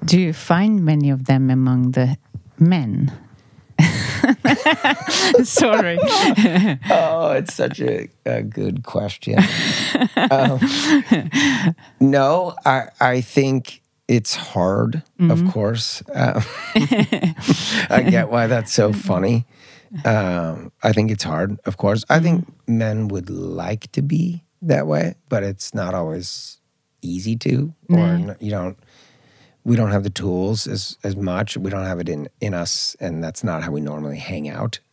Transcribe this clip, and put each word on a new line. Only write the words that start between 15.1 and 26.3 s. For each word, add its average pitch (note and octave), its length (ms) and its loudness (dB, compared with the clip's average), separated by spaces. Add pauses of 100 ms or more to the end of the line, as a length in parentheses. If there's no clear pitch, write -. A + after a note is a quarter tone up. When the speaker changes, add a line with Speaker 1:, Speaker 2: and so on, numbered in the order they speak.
Speaker 1:
Mm-hmm. E3+ 320 4
Speaker 2:
course. A2 580 -4
Uh, C3+ 320 0 (340)
<laughs> - 0 - (1160)
I - 180 4
get A#2 220 2
why A#2 160 0
that's A2+ 260 -2
so G#2+ 200 2
funny. G2 540 0 (580)
Um, F2+ 680 -2 (100)
I A2 100 2
think G#2+ 180 2
it's G#2 140 -4
hard, F2+ 400 -2
of F#2+ 120 -6
course. G#2 340 0
I D#3 100 6
think E3+ 260 0
Speaker 1:
Mm-hmm. - 320 -4
Speaker 2:
men A2 300 -2
would F#2+ 220 -6
like F2 640 -8
to C#3 100 -2
be E3+ 420 -2 (180)
that C#3+ 240 0
way, D#3 280 -2 (140)
but G#2+ 140 -2
it's G2+ 320 -8
not F#2 200 -4
always F2 640 -8 (440)